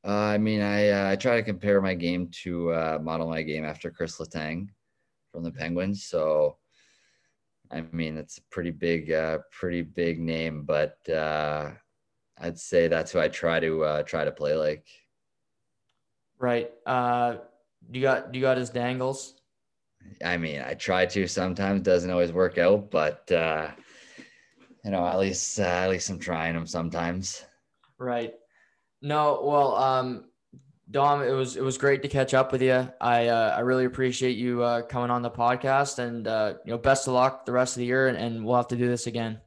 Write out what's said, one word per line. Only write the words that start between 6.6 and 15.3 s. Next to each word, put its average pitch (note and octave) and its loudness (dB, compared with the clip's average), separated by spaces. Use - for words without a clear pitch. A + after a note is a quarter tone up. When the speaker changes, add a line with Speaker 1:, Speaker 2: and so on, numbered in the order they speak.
Speaker 1:
I D#2+ -8
mean, E2 -6
it's - -14
a - -20
pretty F2 -4
big, D#2+ -2
uh, D#2+ 0
pretty F2 -4
big E2 -2
name, D#2+ -4
but, D2+ -2
uh, D2+ -2
I'd E2+ -8
say E2+ 2
that's D#2+ 2
who F2+ 2
I D#2 4
try E2 0
to, D#2+ 0
uh, D2+ 0
try D#2 -2
to D2 0
play D2 -2
like. D2+ -2